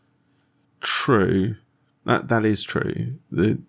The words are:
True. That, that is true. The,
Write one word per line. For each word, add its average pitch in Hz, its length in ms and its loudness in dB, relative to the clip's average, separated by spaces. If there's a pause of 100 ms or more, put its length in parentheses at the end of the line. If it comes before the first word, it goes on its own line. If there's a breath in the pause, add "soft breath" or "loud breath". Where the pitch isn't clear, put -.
(800 soft breath)
True. 101 760 2 (480)
That, - 240 -2
that 113 160 2
is 107 180 0
true. - 520 -4 (180)
The, 101 260 2 (100)